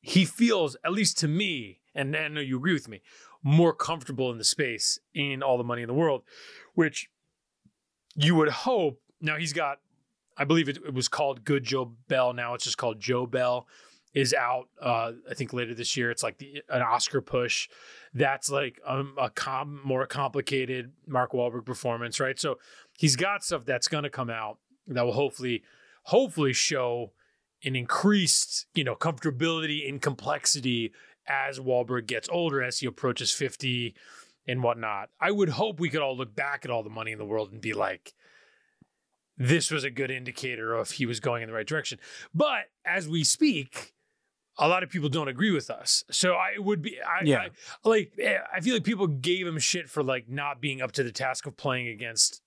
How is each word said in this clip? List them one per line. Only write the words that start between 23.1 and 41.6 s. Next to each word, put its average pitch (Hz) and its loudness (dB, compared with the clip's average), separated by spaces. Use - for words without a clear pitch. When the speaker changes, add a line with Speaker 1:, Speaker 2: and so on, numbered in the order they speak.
Speaker 1:
got 196 -2
stuff 143 -4
that's 123 -2
gonna 147 -2
come 123 -6
out 113 -6
that 123 0
will 117 0
hopefully, 127 -2
hopefully 160 4
show 120 0
an 131 -2
increased, - 2
you 151 0
know, 120 0
comfortability 156 -2
in 135 -6
complexity 127 0
as 135 -4
Wahlberg 123 0
gets 113 -4
older, 165 0
as 123 -4
he 127 -4
approaches 120 -2
fifty 123 -2
and 127 -2
whatnot. 113 -2
I 170 0
would 202 2
hope 165 -2
we 165 0
could 151 0
all 135 -2
look 120 -8
back 143 -6
at 123 -4
All 117 0
the 107 -10
Money 110 -8
in 107 -10
the 107 -8
World 104 -2
and 110 -16
be 107 -4
like, 98 -4
"This 139 2
was 151 -2
a 135 -4
good 127 -4
indicator 127 -6
of 113 -2
he 135 -2
was 113 -4
going 117 -2
in 113 -12
the 113 -12
right 110 -4